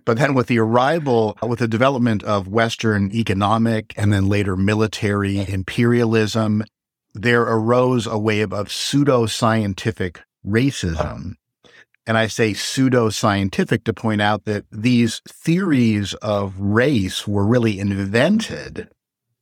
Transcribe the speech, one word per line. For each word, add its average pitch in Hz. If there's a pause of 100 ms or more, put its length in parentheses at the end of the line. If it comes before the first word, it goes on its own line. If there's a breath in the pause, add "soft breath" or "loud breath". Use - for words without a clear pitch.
But 117
then 139
with 123
the 120
arrival, 120
with 117
the 120
development 120
of 101
Western 107
economic 110
and 104
then 98
later 101
military 101 (100)
imperialism, 110 (500)
there 120
arose 117
a 107
wave 107
of 101
pseudoscientific 110 (280)
racism. 98 (720 soft breath)
And 113
I 113
say 110
pseudoscientific 113
to 110
point 107
out 104
that 104
these 117
theories 127
of 101
race 104
were 101
really 110
invented 101 (540)